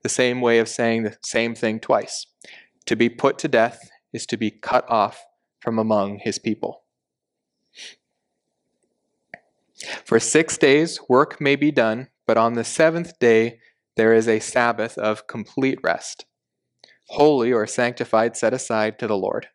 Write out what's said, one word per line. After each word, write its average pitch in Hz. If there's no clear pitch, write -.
The -
same 127
way 117
of 113
saying 117
the 104
same 117
thing 110
twice. -
To 113
be 117
put 135
to 156
death -
is 113
to 113
be 107
cut -
off 107
from 113
among 104
his 107
people. -
"For 113
six -
days 147
work 127
may 143
be 147
done, 123
but 113
on 117
the 117
seventh 165
day 117
there 113
is 113
a 110
Sabbath 117
of 107
complete 131
rest, -
holy 131
or 107
sanctified, 117
set 113
aside 110
to 120
the 104
Lord." 95